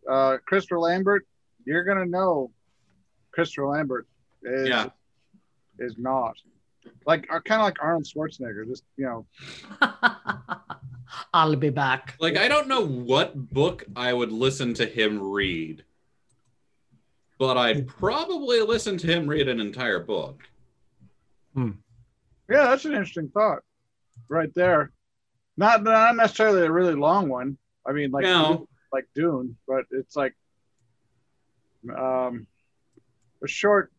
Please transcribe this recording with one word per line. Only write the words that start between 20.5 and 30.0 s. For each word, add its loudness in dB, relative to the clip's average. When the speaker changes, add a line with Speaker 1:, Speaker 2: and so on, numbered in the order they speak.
Speaker 4:
Hmm. -2
Speaker 1:
Yeah, 4
that's 0
an -4
interesting -6
thought 0
right -2
there. 2
Not, 6
not 6
necessarily 4
a 4
really 4
long 4
one. -4
I -4
mean, -2
like, 0
Speaker 2:
No. 4
Speaker 1:
like -4
Dune, -2
but -2
it's -8